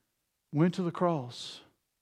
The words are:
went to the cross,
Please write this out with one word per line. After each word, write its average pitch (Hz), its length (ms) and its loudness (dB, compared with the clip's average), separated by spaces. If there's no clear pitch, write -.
went 165 220 4
to 190 80 -2
the 170 80 -2
cross, 156 680 -2